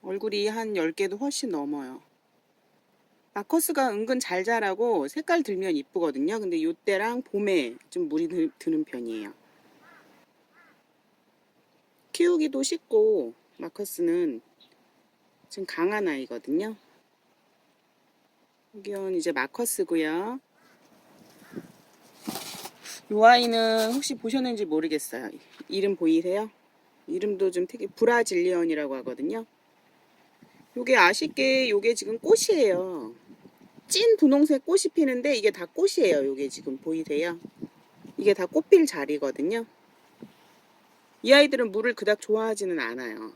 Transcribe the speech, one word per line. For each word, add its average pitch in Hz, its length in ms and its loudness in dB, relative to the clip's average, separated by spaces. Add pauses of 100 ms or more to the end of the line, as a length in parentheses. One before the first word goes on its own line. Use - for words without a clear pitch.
얼굴이 202 420 -2
한 220 280 -4
열 165 160 0
개도 190 240 -4
훨씬 269 340 -4
넘어요. 143 540 -6 (1300)
마커스가 285 560 0
은근 226 300 -2
잘 185 240 -4
자라고 208 640 0
색깔 320 360 -2
들면 185 340 -2
이쁘거든요. 160 640 -2
근데 170 200 -2
요때랑 202 600 -2
봄에 185 560 -2 (120)
좀 175 200 -4
물이 160 180 -2
드-, 160 320 -2
드는 156 240 -2
편이에요. 113 500 -8 (2750)
키우기도 311 500 0
쉽고, 214 720 2 (240)
마커스는 170 840 -2 (1040)
지금 190 180 -10
강한 196 420 -2
아이거든요. 143 680 -4 (2000)
여기는 196 400 -6
이제 170 160 -2
마커스고요. 170 1080 -2 (2750)
요 214 120 4
아이는 226 680 6
혹시 277 220 -4
보셨는지 233 500 -4
모르겠어요. 156 680 -4 (380)
이름 196 260 -2
보이세요? 180 560 0 (560)
이름도 190 440 -2
좀 175 160 -2
특이, 220 200 -10
브라질리언이라고 175 1080 0
하거든요. 139 480 -8 (1300)
요게 247 200 2
아쉽게 262 760 2
요게 214 240 2
지금 214 240 -6
꽃이에요. 190 960 2 (720)
찐 453 300 4
분홍색 285 480 4
꽃이 359 260 2
피는데 269 440 2
이게 208 160 2
다 175 160 -8
꽃이에요. 202 580 2
요게 135 240 -4
지금 135 300 -10
보이세요? 160 600 -4 (800)
이게 196 160 4
다 180 140 -2
꽃필 320 400 6
자리거든요. 147 800 -4 (1500)
이 226 100 4
아이들은 277 400 6
물을 220 220 -2
그닥 208 260 0
좋아하지는 214 600 -2
않아요. 113 560 -8